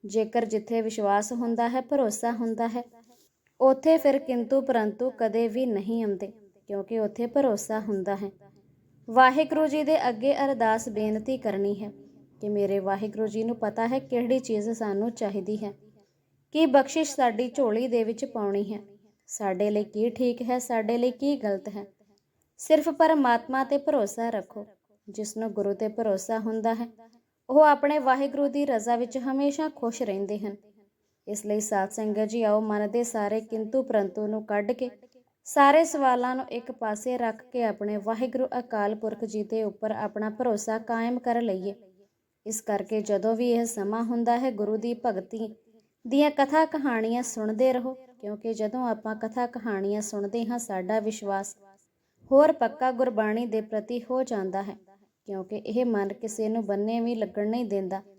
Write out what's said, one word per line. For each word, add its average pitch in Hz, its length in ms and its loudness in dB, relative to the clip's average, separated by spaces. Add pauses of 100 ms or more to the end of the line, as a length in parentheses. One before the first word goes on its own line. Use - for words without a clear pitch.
ਜੇਕਰ 220 400 0
ਜਿੱਥੇ 214 360 -2
ਵਿਸ਼ਵਾਸ 208 520 0
ਹੁੰਦਾ 233 360 0
ਹੈ, 254 120 0
ਭਰੋਸਾ 240 500 0
ਹੁੰਦਾ 226 360 -2
ਹੈ, 240 160 -6 (760)
ਉੱਥੇ 269 360 6
ਫਿਰ 277 220 4
ਕਿੰਤੂ 254 420 0
ਪਰੰਤੂ 247 560 0
ਕਦੇ 226 300 0
ਵੀ 240 180 0
ਨਹੀਂ 220 380 -2
ਆਉਂਦੇ, 196 240 -2 (400)
ਕਿਉਂਕਿ 202 320 -4
ਉੱਥੇ 214 280 -2
ਭਰੋਸਾ 226 520 -2
ਹੁੰਦਾ 202 360 -4
ਹੈ। 196 160 -8 (760)
ਵਾਹਿਗੁਰੂ 277 580 6
ਜੀ 302 160 0
ਦੇ 294 260 4
ਅੱਗੇ 240 260 2
ਅਰਦਾਸ 233 540 0
ਬੇਨਤੀ 214 480 -2
ਕਰਨੀ 202 460 -2
ਹੈ 208 80 -10 (500)
ਕਿ 208 80 -4
ਮੇਰੇ 202 300 2
ਵਾਹਿਗੁਰੂ 208 480 -2
ਜੀ 214 160 -4
ਨੂੰ 233 120 -2
ਪਤਾ 226 320 -2
ਹੈ 262 120 0
ਕਿਹੜੀ 247 400 0
ਚੀਜ਼ 214 300 -2
ਸਾਨੂੰ 226 420 4
ਚਾਹੀਦੀ 208 540 -2
ਹੈ, 202 80 -6 (800)
ਕੀ 320 140 6
ਬਖਸ਼ਿਸ਼ 269 500 4
ਸਾਡੀ 247 400 2
ਝੋਲੀ 240 320 2
ਦੇ 233 160 2
ਵਿੱਚ 214 220 -4
ਪਾਉਣੀ 202 480 -2
ਹੈ, 208 60 -8 (480)
ਸਾਡੇ 202 420 0
ਲਈ 208 140 0
ਕੀ 214 260 -2
ਠੀਕ 240 320 -2
ਹੈ, 247 180 0
ਸਾਡੇ 233 380 0
ਲਈ 247 140 2
ਕੀ 277 240 0
ਗਲਤ 208 340 -4
ਹੈ। 202 160 -12 (720)
ਸਿਰਫ 311 320 4
ਪਰਮਾਤਮਾ 269 720 2
ਤੇ 285 140 0
ਭਰੋਸਾ 240 520 0
ਰੱਖੋ। 208 360 -8 (440)
ਜਿਸ 214 280 -8
ਨੂੰ 220 140 -4
ਗੁਰੂ 202 220 -2
ਤੇ 214 140 -4
ਭਰੋਸਾ 220 520 -2
ਹੁੰਦਾ 220 340 -2
ਹੈ, 233 140 -6 (600)
ਉਹ 277 120 8
ਆਪਣੇ 294 380 6
ਵਾਹਿਗੁਰੂ 277 480 2
ਦੀ 285 180 0
ਰਜ਼ਾ 240 300 2
ਵਿੱਚ 240 220 -4
ਹਮੇਸ਼ਾ 285 580 0
ਖੁਸ਼ 233 260 -4
ਰਹਿੰਦੇ 202 380 -4
ਹਨ। 202 160 -8 (720)
ਇਸ 208 180 -8
ਲਈ 208 140 0
ਸਾਧ 202 300 0
ਸੰਗਤ 214 360 -2
ਜੀ, 220 180 -2
ਆਓ 214 180 4
ਮਨ 208 300 -2
ਦੇ 240 120 0
ਸਾਰੇ 220 380 -2
ਕਿੰਤੂ 220 420 -2
ਪਰੰਤੂ 214 440 0
ਨੂੰ 214 180 -4
ਕੱਢ 208 260 -2
ਕੇ, 247 180 -4 (540)
ਸਾਰੇ 285 400 8
ਸਵਾਲਾਂ 254 520 2
ਨੂੰ 262 140 -6
ਇੱਕ 233 220 -8
ਪਾਸੇ 226 460 -4
ਰੱਖ 226 240 -2
ਕੇ 247 220 -4
ਆਪਣੇ 208 340 -2
ਵਾਹਿਗੁਰੂ 226 500 -2 (120)
ਅਕਾਲ 214 360 -2
ਪੁਰਖ 214 300 -6
ਜੀ 214 180 -4
ਦੇ 220 200 -4
ਉੱਪਰ 214 280 -4
ਆਪਣਾ 214 380 -4
ਭਰੋਸਾ 220 480 -2
ਕਾਇਮ 233 420 -2
ਕਰ 240 220 -2
ਲਈਏ। 196 340 -4 (720)
ਇਸ 214 140 -8
ਕਰਕੇ 202 400 -2
ਜਦੋਂ 208 340 0
ਵੀ 240 160 0
ਇਹ 233 140 2
ਸਮਾਂ 214 380 -4
ਹੁੰਦਾ 233 360 0
ਹੈ, 262 120 0
ਗੁਰੂ 208 260 -2
ਦੀ 233 160 -2 (120)
ਭਗਤੀ 220 500 -6 (520)
ਦੀਆਂ 285 240 4
ਕਥਾ 294 340 4
ਕਹਾਣੀਆਂ 247 580 -2
ਸੁਣਦੇ 226 500 0
ਰਹੋ, 254 200 -2
ਕਿਉਂਕਿ 220 600 -10
ਜਦੋਂ 220 340 -4
ਆਪਾਂ 220 280 -4
ਕਥਾ 226 320 -4
ਕਹਾਣੀਆਂ 208 540 -4
ਸੁਣਦੇ 208 440 -4
ਹਾਂ, 240 140 -4
ਸਾਡਾ 202 400 -2
ਵਿਸ਼ਵਾਸ 202 580 -4 (760)
ਹੋਰ 302 200 8
ਪੱਕਾ 254 400 0
ਗੁਰਬਾਣੀ 226 540 0
ਦੇ 220 160 -2
ਪ੍ਰਤੀ 220 400 -6
ਹੋ 254 220 -2
ਜਾਂਦਾ 196 400 -4
ਹੈ, 196 120 -10 (500)
ਕਿਉਂਕਿ 196 300 -8
ਇਹ 214 300 -2
ਮਨ 202 280 0
ਕਿਸੇ 220 360 -4
ਨੂੰ 220 160 -2
ਬੰਨੇ 208 340 0
ਵੀ 233 160 -2
ਲੱਗਣ 208 340 -2
ਨਹੀਂ 240 160 -2
ਦਿੰਦਾ। 190 360 -4 (180)